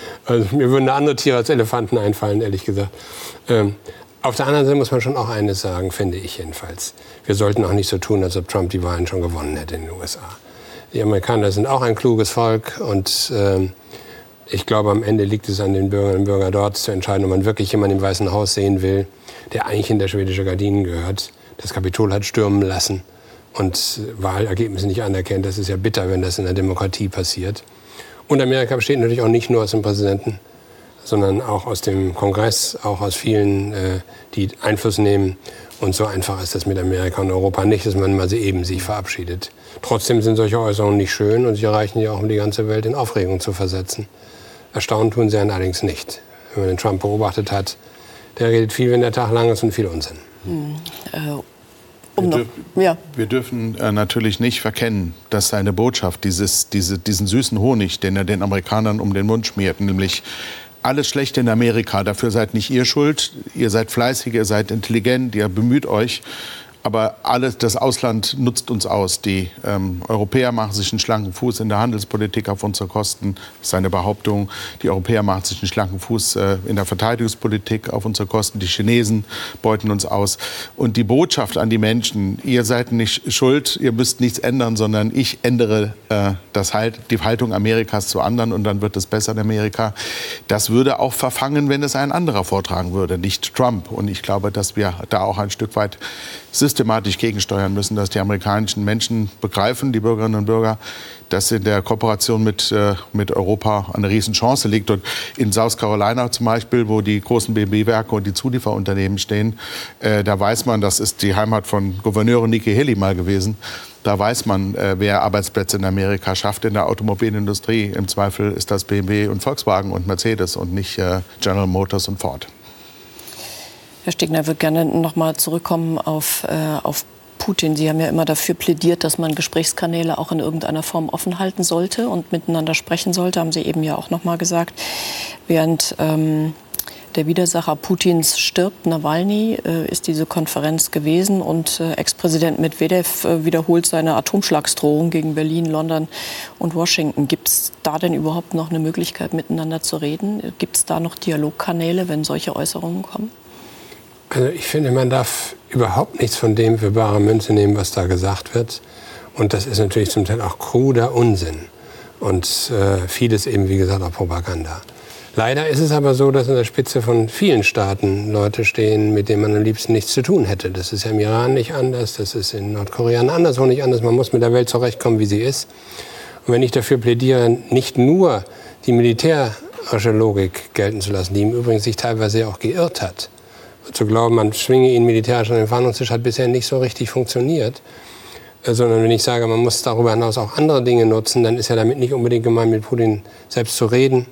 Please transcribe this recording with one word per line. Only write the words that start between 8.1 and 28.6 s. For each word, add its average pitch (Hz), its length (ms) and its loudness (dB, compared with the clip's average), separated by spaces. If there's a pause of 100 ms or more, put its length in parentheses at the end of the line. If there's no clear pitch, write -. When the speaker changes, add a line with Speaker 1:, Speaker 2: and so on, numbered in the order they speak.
Speaker 1:
als 90 140 -2
ob 87 100 -8
Trump 90 220 -2
die 92 120 -2
Wahlen 87 240 -2
schon 92 140 -4
gewonnen 78 380 -4
hätte 80 160 -10
in 78 80 -8
den 80 80 -12
U 87 120 -14
S 90 140 -10
A. - 200 -16 (580)
Die 117 80 -2
Amerikaner 104 500 2
sind 101 140 0
auch 135 160 0
ein 117 120 2
kluges 113 360 2
Volk 113 500 0
und, 98 560 -2
ähm, 95 360 2 (720)
ich - 180 -6
glaube, 107 260 2
am 107 120 2
Ende 107 220 2
liegt 104 260 -2
es 98 100 -2
an 98 140 0
den 98 160 2
Bürgerinnen 101 300 2
und 98 40 2
Bürgern 98 280 2
dort 101 260 0
zu - 120 -4
entscheiden, 98 340 0
ob 92 60 2
man 95 140 2
wirklich 104 260 0
jemanden 98 280 2
im 95 40 -4
Weißen 98 300 0
Haus 104 220 0
sehen 98 260 2
will, 95 260 0 (460)
der - 140 -2
eigentlich 107 220 -2
hinter 98 200 2
schwedische 95 360 -2
Gardinen 98 400 0
gehört, 87 480 -6 (260)
das - 160 -10
Kapitol 95 400 0
hat 101 100 -2
stürmen 101 380 2
lassen 95 400 -2 (520)
und - 460 -2 (160)
Wahlergebnisse 98 680 -2
nicht 98 160 -2
anerkennt. 95 420 -2
Das 98 140 -4
ist 95 100 -4
ja 98 80 -2
bitter, 95 340 0
wenn 92 120 0
das 90 160 -2
in 98 60 -2
der 92 100 -2
Demokratie 95 540 -2
passiert. 92 560 -6 (640)
Und 139 120 4
Amerika 131 360 2